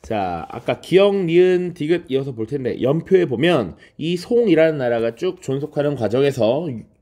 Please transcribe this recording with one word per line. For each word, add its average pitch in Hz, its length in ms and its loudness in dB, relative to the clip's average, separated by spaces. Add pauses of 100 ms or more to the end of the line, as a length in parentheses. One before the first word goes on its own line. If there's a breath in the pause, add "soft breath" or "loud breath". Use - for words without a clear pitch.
자, 92 480 -6
아까 120 320 -6
기역, 196 340 2
니은, 180 600 2
디귿 151 340 -2
이어서 135 220 -2
볼 110 160 -6
텐데, 127 340 -4
연표에 165 460 2
보면 127 480 0 (220 soft breath)
이 170 200 -4
송이라는 165 640 2
나라가 117 340 0
쭉 180 300 -6
존속하는 147 500 -2
과정에서 127 760 0 (340)